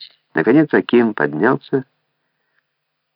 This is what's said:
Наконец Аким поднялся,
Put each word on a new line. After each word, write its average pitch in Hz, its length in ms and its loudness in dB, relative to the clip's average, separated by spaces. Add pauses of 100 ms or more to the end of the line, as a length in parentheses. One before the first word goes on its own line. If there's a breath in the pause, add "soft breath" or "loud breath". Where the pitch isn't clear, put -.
(340)
Наконец 135 400 0
Аким 113 400 0
поднялся, 104 680 -4 (1300)